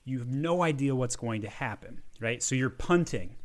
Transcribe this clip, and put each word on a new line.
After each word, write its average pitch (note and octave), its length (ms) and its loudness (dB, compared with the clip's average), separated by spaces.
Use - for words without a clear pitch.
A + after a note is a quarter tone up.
you C3 140 -4
have A#2+ 100 -4
no E3 340 2
idea C#3 320 4
what's B2+ 220 0
going A2+ 260 -2
to G#2 60 -6
happen, - 540 -6
right? A#2 220 -2
So - 120 0
you're C3 160 2
punting, E3 760 2